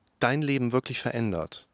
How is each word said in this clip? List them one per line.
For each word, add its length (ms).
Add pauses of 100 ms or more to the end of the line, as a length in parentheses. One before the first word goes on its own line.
(180)
dein 240
Leben 300
wirklich 280
verändert 720